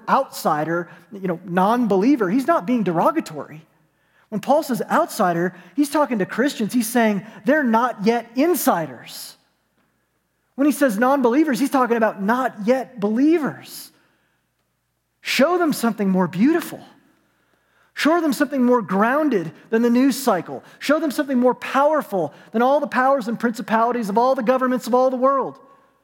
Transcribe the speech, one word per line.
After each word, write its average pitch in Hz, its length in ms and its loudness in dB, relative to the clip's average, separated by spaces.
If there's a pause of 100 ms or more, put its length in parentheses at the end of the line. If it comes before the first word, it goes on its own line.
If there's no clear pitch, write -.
outsider, 170 840 0 (220)
you 190 160 -8
know, 170 180 -4
non-believer, 202 840 2
he's 254 180 -2
not 294 200 0
being 233 160 0
derogatory. 170 800 -2 (640)
When 214 120 -6
Paul 285 200 2
says 247 200 -4
outsider, 180 760 -2 (200)
he's 285 140 0
talking 277 300 0
to 185 60 -2
Christians. 240 480 -2
He's 233 160 0
saying 220 360 0 (200)
they're 294 180 2
not 226 420 0
yet 233 300 0
insiders. 214 1000 -2 (1200)
When 269 100 0
he 302 60 4
says 240 260 0
non-believers, 254 600 2
he's 269 100 0
talking 240 280 0
about 214 240 0
not 220 440 -2
yet 247 340 -2
believers. 254 920 -2 (1300)
Show 330 360 2
them 330 160 2
something 220 360 -2
more 185 180 2
beautiful. 294 560 0 (1080)
Show 330 280 0
them 302 120 0
something 277 300 -2
more 247 180 4
grounded 208 720 0 (180)
than 226 120 0
the 240 80 2
news 254 320 2
cycle. 156 420 -4 (160)
Show 302 200 0
them 302 120 -2
something 277 280 -2
more 247 160 2
powerful 262 800 -2 (180)
than 226 100 -2
all 277 180 2
the 285 80 -4
powers 262 400 0
and 226 120 -6
principalities 233 680 -2
of 202 80 -4
all 254 180 2
the 262 80 -2
governments 254 440 0
of 226 60 -2
all 254 160 4
the 262 80 -2
world. 254 420 0 (440)